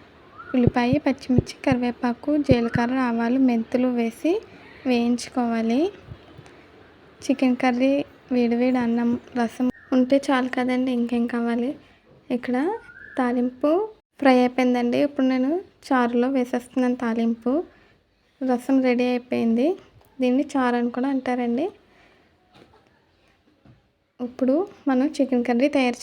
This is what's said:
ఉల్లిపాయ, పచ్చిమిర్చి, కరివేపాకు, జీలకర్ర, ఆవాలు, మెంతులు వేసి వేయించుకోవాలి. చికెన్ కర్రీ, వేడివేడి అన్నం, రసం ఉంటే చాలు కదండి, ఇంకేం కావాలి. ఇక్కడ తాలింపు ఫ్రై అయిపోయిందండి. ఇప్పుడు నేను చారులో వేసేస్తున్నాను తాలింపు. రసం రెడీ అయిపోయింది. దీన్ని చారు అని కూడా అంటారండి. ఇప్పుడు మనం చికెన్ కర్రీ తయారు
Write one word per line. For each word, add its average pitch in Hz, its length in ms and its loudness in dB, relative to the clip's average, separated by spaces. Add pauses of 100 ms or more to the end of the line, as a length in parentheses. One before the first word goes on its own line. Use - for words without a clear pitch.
(540)
ఉల్లిపాయ, 247 500 2
పచ్చిమిర్చి, 262 580 -2
కరివేపాకు, 247 680 -2 (160)
జీలకర్ర, 240 580 0
ఆవాలు, 233 400 0
మెంతులు 247 500 0
వేసి 233 360 -2 (560)
వేయించుకోవాలి. 233 920 -2 (1500)
చికెన్ 254 380 0
కర్రీ, 254 260 2 (460)
వేడివేడి 247 480 2
అన్నం, 233 280 0 (280)
రసం 240 280 -2 (300)
ఉంటే 254 220 4 (100)
చాలు 254 300 0
కదండి, 254 400 0
ఇంకేం 233 260 -2 (100)
కావాలి. 233 380 -2 (640)
ఇక్కడ 247 200 -4 (640)
తాలింపు 254 540 0 (480)
ఫ్రై 262 240 6
అయిపోయిందండి. 247 640 0
ఇప్పుడు 277 240 -2
నేను 262 180 0 (400)
చారులో 247 480 2
వేసేస్తున్నాను 247 680 -2
తాలింపు. 233 500 -2 (960)
రసం 254 260 2 (100)
రెడీ 247 240 2
అయిపోయింది. 240 560 0 (540)
దీన్ని 254 320 2
చారు 247 280 2
అని 240 160 -2
కూడా 269 180 -2
అంటారండి. 254 520 -2 (2500)
ఇప్పుడు 262 260 0 (360)
మనం 254 140 2 (120)
చికెన్ 247 320 2
కర్రీ 247 280 4
తయారు 247 240 0